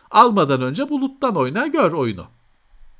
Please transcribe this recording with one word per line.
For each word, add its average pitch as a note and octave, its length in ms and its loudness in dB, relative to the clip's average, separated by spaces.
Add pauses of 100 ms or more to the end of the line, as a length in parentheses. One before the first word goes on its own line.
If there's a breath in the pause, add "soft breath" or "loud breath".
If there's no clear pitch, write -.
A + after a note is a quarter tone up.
(100)
Almadan F#3 520 4
önce D#3+ 260 -4
buluttan C4+ 480 -4
oyna, D#3+ 300 -2
gör C#4 260 0
oyunu. A#2 340 -4 (720)